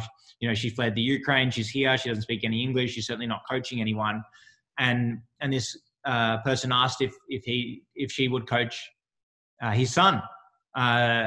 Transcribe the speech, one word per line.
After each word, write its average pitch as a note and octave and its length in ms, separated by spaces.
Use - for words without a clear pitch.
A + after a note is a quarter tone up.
you A#2+ 80
know, A2+ 60
she A2+ 160
fled A#2 240
the A#2 80
Ukraine. C3 480
She's A2+ 200
here. C3+ 280
She B2 120
doesn't A2 120
speak A2 220
any A2+ 180
English. B2+ 300
She's A#2 160
certainly A#2+ 180
not A2 240
coaching B2+ 320
anyone. G#2+ 400
And, A#2+ 420
and C#3 100
this, C3 240
uh, A#2 320
person B2+ 220
asked B2+ 300
if, C3+ 100
if C3 160
he, B2 380
if C3+ 160
she C3 160
would B2 200
coach, A#2+ 400
uh, A2+ 80
his A#2+ 200
son. F3 300
Uh, A#2+ 500